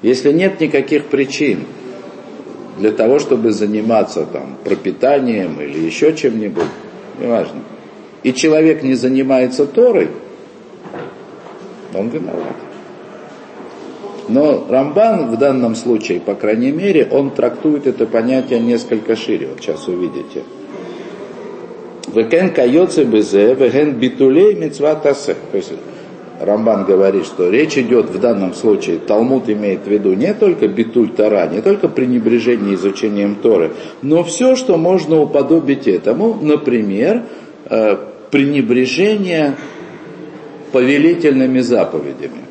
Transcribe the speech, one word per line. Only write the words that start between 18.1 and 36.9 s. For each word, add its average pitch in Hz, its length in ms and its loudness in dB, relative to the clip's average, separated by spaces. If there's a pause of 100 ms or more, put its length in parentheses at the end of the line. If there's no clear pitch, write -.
несколько 113 540 0
шире. 82 320 -4
Вот 65 140 -12
сейчас - 260 -6
увидите. 80 560 -6 (1700)
«Векен 165 360 2
кайоце 151 520 4
безе, 107 500 4
векен 135 420 2
битулей 135 600 4
мицват 151 500 -2
асе». 131 300 0 (160)
То 101 60 -2
есть 85 160 -6 (680)
Рамбан 104 460 0
говорит, 98 400 4
что 90 240 -2
речь 151 280 2
идет 117 320 2
в 95 100 -6
данном 101 360 0
случае, 98 420 0
Талмуд 117 520 0
имеет 104 320 -2
в - 60 -10
виду 101 260 2
не 151 200 0
только 196 340 2
битуль 113 420 0
Тора, 104 380 2
не 90 140 -2
только 202 260 2
пренебрежение 117 880 0
изучением 101 600 -2
Торы, 87 360 2 (300)
но 156 220 2
все, 254 320 2
что 196 220 0
можно 160 440 2
уподобить 139 640 2
этому, 131 540 2
например, 147 840 0 (460)